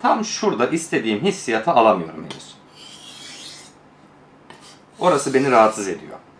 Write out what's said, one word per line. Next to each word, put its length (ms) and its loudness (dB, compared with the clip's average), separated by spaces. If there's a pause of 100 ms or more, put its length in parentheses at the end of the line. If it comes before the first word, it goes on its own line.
tam 240 0
şurada 420 -2
istediğim 560 -2
hissiyatı 480 -2
alamıyorum 520 2
henüz. 320 -18 (2500)
Orası 340 0
beni 180 2
rahatsız 360 4
ediyor. 300 -10 (220)